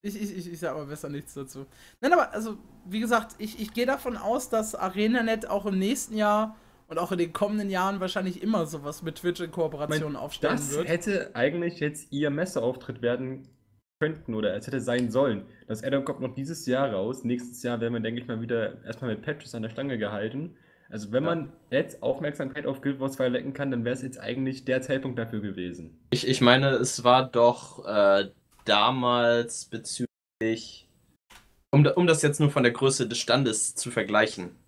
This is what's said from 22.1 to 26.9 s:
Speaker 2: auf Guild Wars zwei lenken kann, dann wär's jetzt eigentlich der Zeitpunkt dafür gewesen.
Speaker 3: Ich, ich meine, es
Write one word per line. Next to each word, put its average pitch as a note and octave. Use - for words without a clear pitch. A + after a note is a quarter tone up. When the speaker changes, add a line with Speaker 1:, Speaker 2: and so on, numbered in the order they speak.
Speaker 2:
auf C3+
Guild C#3
Wars C3+
zwei C3
lenken C3
kann, C#3
dann A#2+
wär's C3
jetzt C3
eigentlich C3
der C3
Zeitpunkt C3+
dafür A2
gewesen. F2+
Speaker 3:
Ich, -
ich C3
meine, C3
es B2